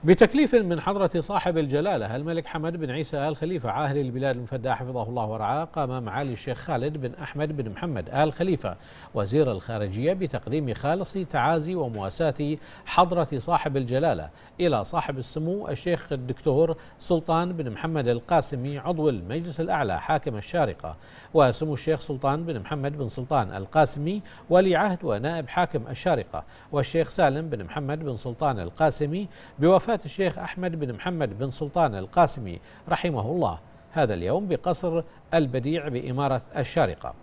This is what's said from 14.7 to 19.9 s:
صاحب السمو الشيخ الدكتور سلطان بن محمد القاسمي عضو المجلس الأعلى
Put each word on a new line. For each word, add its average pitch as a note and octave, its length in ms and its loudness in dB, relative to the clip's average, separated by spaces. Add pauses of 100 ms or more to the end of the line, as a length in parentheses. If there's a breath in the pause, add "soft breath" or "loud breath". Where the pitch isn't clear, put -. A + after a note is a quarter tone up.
صاحب D3 340 -2
السمو E3 500 -4
الشيخ D#3+ 440 -2
الدكتور C#3+ 640 2 (220 loud breath)
سلطان E3+ 540 2
بن D3+ 180 -4
محمد C#3+ 380 0
القاسمي C#3 720 0
عضو D#3 300 2
المجلس C3+ 520 -2
الأعلى D3 400 0